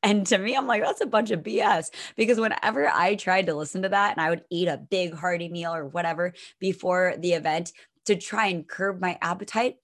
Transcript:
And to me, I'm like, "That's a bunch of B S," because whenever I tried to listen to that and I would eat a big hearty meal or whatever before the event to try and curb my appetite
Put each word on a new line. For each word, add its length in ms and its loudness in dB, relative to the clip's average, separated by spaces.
And 260 4
to 100 4
me, 180 0
I'm 100 0
like, 160 2
"That's 200 0
a 40 0
bunch 240 2
of 140 -2
B 160 -2
S," 320 2
because 240 4
whenever 500 0
I 260 4
tried 320 2
to 60 0
listen 280 -6
to 80 -2
that 260 2
and 100 0
I 40 2
would 200 -2
eat 200 0
a 80 -2
big 360 -2
hearty 360 -4
meal 260 -6
or 100 -6
whatever 480 -2
before 640 0
the 140 2
event 400 -2
to 100 4
try 320 -2
and 180 -2
curb 360 -4
my 200 -2
appetite 640 -2